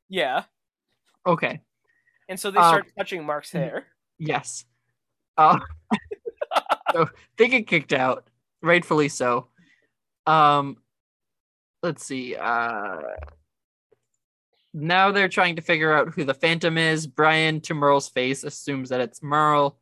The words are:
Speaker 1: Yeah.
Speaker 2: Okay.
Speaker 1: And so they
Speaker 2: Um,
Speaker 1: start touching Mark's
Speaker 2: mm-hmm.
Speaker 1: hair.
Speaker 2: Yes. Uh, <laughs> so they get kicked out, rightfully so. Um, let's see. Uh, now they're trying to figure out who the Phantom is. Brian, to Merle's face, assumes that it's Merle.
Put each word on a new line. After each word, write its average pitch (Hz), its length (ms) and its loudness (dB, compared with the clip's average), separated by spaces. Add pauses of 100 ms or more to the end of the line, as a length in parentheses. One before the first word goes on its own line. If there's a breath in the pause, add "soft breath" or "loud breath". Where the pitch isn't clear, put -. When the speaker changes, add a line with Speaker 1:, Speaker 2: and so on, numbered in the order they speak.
Speaker 1:
Yeah. 165 340 -4 (800)
Speaker 2:
Okay. 165 360 -2 (680)
Speaker 1:
And 185 100 -10
so 202 120 -6
they 190 80 2
Speaker 2:
Um, 175 60 6
Speaker 1:
start 170 220 4 (100)
touching 190 280 -8
Mark's 147 260 -6
Speaker 2:
mm-hmm. 165 80 -6
Speaker 1:
hair. 127 280 -8 (320)
Speaker 2:
Yes. 151 460 -6 (720)
Uh, 156 220 6 (640)
<laughs> - 680 -4
so 160 160 2 (300 soft breath)
they 240 100 6
get 240 200 0
kicked 160 260 0
out, 131 340 0 (340)
rightfully 165 460 2
so. 123 400 -2 (800)
Um, 147 520 4 (1080)
let's 165 200 -6
see. 127 320 -10
Uh, 110 640 -4 (1800)
now 180 380 2
they're 190 180 2
trying 180 260 0
to 165 60 -8
figure 156 320 0
out 151 200 2
who 170 100 -6
the 131 100 -2
Phantom 165 440 0
is. 160 300 0
Brian, 156 540 2
to - 120 -8
Merle's 143 360 2
face, 131 340 -4
assumes 139 460 -8
that 127 120 -2
it's - 220 -8
Merle. 147 580 0